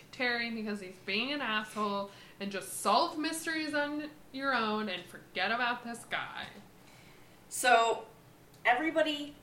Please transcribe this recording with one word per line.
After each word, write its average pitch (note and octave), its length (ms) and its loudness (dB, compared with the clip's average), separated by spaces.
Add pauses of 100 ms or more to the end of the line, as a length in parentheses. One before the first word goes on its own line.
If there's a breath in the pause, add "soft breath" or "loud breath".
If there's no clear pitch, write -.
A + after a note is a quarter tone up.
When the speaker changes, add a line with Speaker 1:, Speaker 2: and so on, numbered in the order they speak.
(100)
Speaker 1:
Terry A#3+ 400 -2
because G#3+ 300 -4
he's F#3 160 -14 (100)
being A3+ 260 -2
an D4 80 -4
asshole G#3+ 720 -2 (300 loud breath)
and G3 100 -4
just F#3+ 320 -8
solve D#4+ 340 4
mysteries D#4+ 560 -2
on D4 380 -2 (220)
your C4+ 200 -2
own G#3+ 360 0
and F3+ 180 -6
forget F3+ 460 -4
about A#3 320 0
this A#3 160 -10 (100)
guy." C#3 360 -6 (1000 soft breath)
Speaker 2:
So - 540 6 (640)
everybody D4+ 760 2